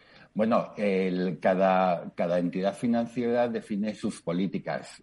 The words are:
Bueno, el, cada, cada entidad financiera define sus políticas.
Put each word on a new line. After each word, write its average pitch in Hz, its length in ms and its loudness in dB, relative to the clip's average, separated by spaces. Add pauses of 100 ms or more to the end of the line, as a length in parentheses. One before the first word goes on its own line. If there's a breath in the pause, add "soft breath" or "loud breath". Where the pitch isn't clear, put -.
(360 loud breath)
Bueno, 110 420 2
el, 92 640 0
cada, 92 760 2
cada 90 220 0
entidad 92 380 0
financiera 117 720 0
define 107 480 -4
sus - 260 -6
políticas. 85 800 -4